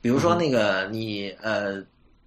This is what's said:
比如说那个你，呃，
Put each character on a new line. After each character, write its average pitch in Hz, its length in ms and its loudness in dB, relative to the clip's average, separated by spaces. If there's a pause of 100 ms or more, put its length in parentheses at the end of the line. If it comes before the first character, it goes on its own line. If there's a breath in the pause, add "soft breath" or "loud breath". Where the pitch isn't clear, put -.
比 120 80 0
如 127 100 4
说 170 160 4
那 170 160 2
个 101 360 2
你， 104 440 -6 (120)
呃， 104 400 -4 (440)